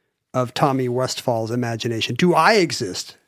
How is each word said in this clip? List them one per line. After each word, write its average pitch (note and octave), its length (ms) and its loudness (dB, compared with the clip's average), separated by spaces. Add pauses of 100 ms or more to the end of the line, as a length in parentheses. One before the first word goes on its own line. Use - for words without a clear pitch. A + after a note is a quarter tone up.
(340)
of B2+ 180 -2
Tommy C3 360 0
Westfall's A#2+ 600 -2
imagination? A#2 640 -4
Do E3+ 200 4
I E3 200 6
exist? B2 640 -2 (120)